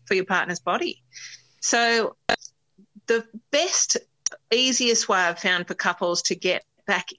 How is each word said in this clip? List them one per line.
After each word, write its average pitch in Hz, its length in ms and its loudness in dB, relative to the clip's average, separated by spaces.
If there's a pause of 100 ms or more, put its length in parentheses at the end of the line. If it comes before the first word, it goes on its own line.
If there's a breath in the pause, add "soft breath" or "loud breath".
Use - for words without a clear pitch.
for 202 100 0
your 185 100 0
partner's 180 340 -2
body. - 420 -4 (600 loud breath)
So 233 540 2 (880)
the 226 200 0 (260)
best, - 460 0 (540)
easiest 240 560 2
way 196 120 4
I've 170 200 0
found 180 280 0
for 180 80 -6
couples 175 480 0
to 180 120 -2
get 180 300 -2 (220)
back - 320 -2